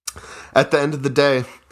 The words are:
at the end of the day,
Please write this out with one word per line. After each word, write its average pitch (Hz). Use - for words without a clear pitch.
at 139
the 151
end 147
of 139
the 135
day, 135